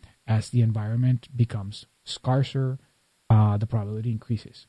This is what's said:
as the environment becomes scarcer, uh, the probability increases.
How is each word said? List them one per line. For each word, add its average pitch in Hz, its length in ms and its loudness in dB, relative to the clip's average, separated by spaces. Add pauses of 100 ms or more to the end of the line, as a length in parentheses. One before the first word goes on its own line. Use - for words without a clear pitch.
(260)
as 110 240 0
the 120 120 4
environment 113 720 0
becomes 107 500 -2 (180)
scarcer, 131 720 -2 (520)
uh, 107 280 6
the 107 80 -2
probability 110 440 -4
increases. - 580 -8